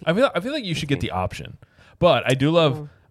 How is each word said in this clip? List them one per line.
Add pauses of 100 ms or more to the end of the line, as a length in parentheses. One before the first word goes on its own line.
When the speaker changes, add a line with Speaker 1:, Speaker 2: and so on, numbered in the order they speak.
Speaker 1:
I
feel,
I
feel
like
you
should
Speaker 2:
That's
Speaker 1:
get
Speaker 2:
me.
Speaker 1:
the
option. (440)
But
I
do
love,
Speaker 2:
Mm. (220)